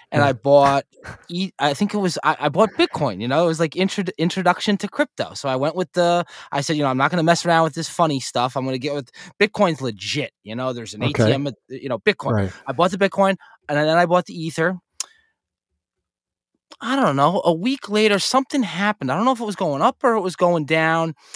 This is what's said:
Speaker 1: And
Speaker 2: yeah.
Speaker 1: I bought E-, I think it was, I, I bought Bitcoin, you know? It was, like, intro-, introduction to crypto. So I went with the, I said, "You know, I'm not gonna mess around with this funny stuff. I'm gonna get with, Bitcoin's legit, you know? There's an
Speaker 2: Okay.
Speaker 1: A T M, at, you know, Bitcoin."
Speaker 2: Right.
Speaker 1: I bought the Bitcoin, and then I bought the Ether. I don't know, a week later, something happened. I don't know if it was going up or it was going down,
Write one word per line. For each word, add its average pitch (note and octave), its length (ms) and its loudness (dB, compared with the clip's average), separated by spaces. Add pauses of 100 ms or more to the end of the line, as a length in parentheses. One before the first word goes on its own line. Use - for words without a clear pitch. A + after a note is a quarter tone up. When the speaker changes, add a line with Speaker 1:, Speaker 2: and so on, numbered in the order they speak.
(140)
Speaker 1:
And D3+ 80 2
Speaker 2:
yeah. C#3+ 80 4
Speaker 1:
I C3+ 40 0
bought C#3 520 4 (420)
E-, F3+ 320 -6
I C#3+ 140 2
think G3+ 200 0
it G#3 40 0
was, F#3+ 260 0
I, D3+ 160 2
I D3 100 0
bought F#3 200 2 (100)
Bitcoin, C3+ 420 -2
you A#2 60 -4
know? C#3+ 160 2
It F3 40 2
was, D#3+ 120 -2
like, E3 160 -2
intro-, F#3+ 300 -2 (120)
introduction F3+ 600 0
to G#3 100 -6
crypto. F#2+ 460 -4
So C3+ 160 -6
I C3 80 0
went D3 180 -2
with F3+ 160 -4
the, F3 340 2 (280)
I C#3+ 80 -2
said, D3+ 160 -2
"You D3 60 0
know, C#3 60 2
I'm C3 80 0
not C#3+ 140 2
gonna F3+ 100 0
mess E3 240 2
around E3 200 4
with D3+ 100 -4
this E3 140 -8
funny D#3 320 0
stuff. B2+ 340 -2
I'm C3+ 100 -4
gonna C3 120 -4
get C#3+ 180 -6
with, C#3 160 -10 (280)
Bitcoin's F#3 420 0
legit, A2 500 -6 (120)
you G#2+ 120 -12
know? B2+ 180 -4
There's A#2 200 -12
an A2 100 -10
Speaker 2:
Okay. C3 200 2
Speaker 1:
A A2 40 4
T A2 60 4
M, C#3 140 -2
at, B2 80 -8 (120)
you C3 220 -10
know, A#2+ 100 -4
Bitcoin." C#3+ 320 -2
Speaker 2:
Right. G2+ 200 0 (140)
Speaker 1:
I C#3 60 -8
bought E3 200 2
the F#3+ 60 -6
Bitcoin, F#3+ 380 2 (320)
and D3 100 0
then D#3 200 2
I F3 80 4
bought F3 200 2
the - 80 -18
Ether. E3 460 -4 (2000)
I A#3+ 120 -2
don't G#3 200 2
know, C#3+ 300 2
a E3+ 80 4
week G3+ 360 -4
later, G#3 280 2
something C4 460 0
happened. F3 480 -2
I C3+ 40 0
don't G3 100 0
know C4 80 4
if A3+ 60 -10
it A#3 60 -6
was G#3 100 -6
going D#3 280 -2
up A#3+ 200 2
or A#3 120 4
it G#3+ 60 0
was F3+ 140 -4
going F3 300 2
down, D#3+ 480 0 (220)